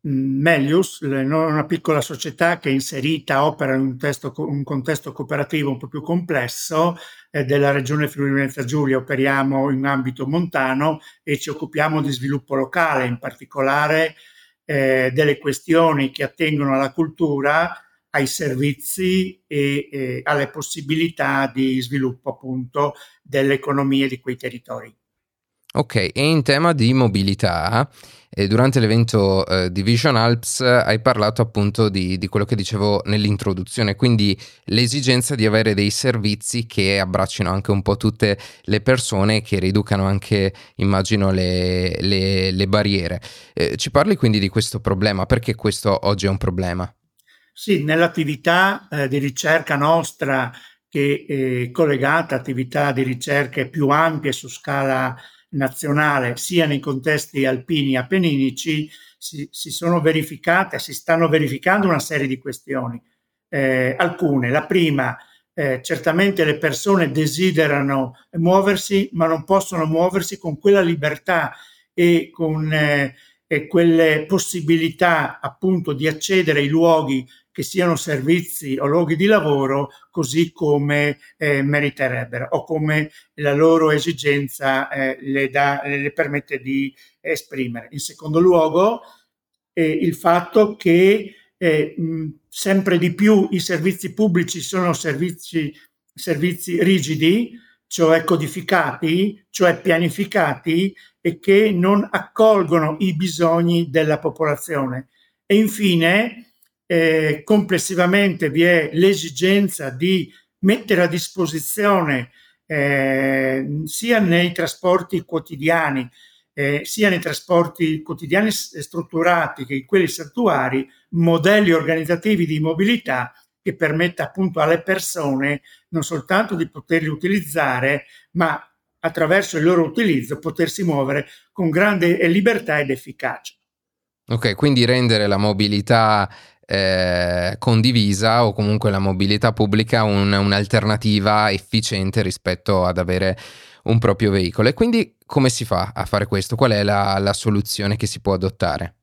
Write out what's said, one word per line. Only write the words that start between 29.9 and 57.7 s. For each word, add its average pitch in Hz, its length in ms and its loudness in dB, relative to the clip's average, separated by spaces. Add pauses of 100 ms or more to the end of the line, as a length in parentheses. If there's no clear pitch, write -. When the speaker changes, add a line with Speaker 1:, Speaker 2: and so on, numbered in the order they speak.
Speaker 2:
Alps 117 460 0
hai 120 400 2
parlato 110 420 2
appunto 107 460 0
di, 92 280 -2
di 92 100 -6
quello 104 180 -2
che 117 100 -2
dicevo 104 500 0
nell'introduzione, 101 920 -2
quindi 107 400 2 (300)
l'esigenza 123 720 0
di 110 100 2
avere 110 300 2
dei 101 160 2
servizi 113 760 -2
che 98 340 0
abbraccino 92 520 -2
anche 95 180 -4
un 98 140 0
po' 101 120 2
tutte 107 440 0 (220)
le 107 200 -2
persone, 110 600 0
che 98 180 -2
riducano 95 460 0
anche, 98 460 0 (240)
immagino, 98 560 2
le, 90 680 0
le, 95 520 0
le 95 160 0
barriere. 98 540 0 (320)
Eh, - 220 -2
ci - 160 -6
parli 180 240 2
quindi 110 240 2
di 95 100 0
questo 110 300 -4
problema, 98 480 0
perché 117 260 0
questo 104 540 -2
oggi 98 180 0
è 98 40 2
un 98 80 0
problema? 90 540 -4 (640)
Speaker 1:
Sì, 180 300 -2
nell'attività, 170 1040 0
eh, 143 220 -4
di 143 100 -2
ricerca 151 560 -2
nostra, 139 760 0 (380)
che 143 380 -2
è 127 440 -4
collegata 147 640 0
a 127 40 -4
attività 131 540 -2
di 131 100 -2
ricerche 131 640 -4
più 147 200 -2
ampie 156 420 0
su - 160 -10
scala 131 680 -4 (340)
nazionale, 139 840 -2
sia 170 300 0
nei 143 160 -2
contesti 139 640 -2
alpini 135 480 -2